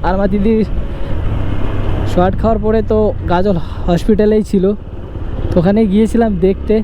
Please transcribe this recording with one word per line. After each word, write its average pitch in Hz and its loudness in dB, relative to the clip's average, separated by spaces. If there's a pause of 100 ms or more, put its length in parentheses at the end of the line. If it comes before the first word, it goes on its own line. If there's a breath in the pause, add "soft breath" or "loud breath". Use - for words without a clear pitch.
আর 175 0
আমার 202 0
দিদি 208 2 (1600 loud breath)
শর্ট 185 2
খাওয়ার 220 0
পরে 220 2 (120)
তো 214 2 (340)
গাজল 185 2 (300)
হসপিটালেই 208 2
ছিল, 185 2 (880)
তো - -2
ওখানে 202 2 (120)
গিয়েছিলাম 220 2 (160)
দেখতে। 196 0